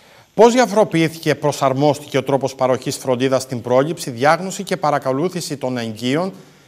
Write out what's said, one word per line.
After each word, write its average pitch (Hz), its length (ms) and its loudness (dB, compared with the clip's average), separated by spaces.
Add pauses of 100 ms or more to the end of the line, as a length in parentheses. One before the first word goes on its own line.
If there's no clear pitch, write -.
(340)
Πώς 226 200 6
διαφοροποιήθηκε, 180 800 2
προσαρμόστηκε 139 800 0
ο 127 60 0
τρόπος 135 320 -2
παροχής 131 400 0
φροντίδας 127 460 0
στην 120 200 -8
πρόληψη, 139 500 0
διάγνωση 165 520 0
και 180 140 -4
παρακολούθηση 147 800 -4
των 127 200 -6
εγγύων; 123 560 -2 (340)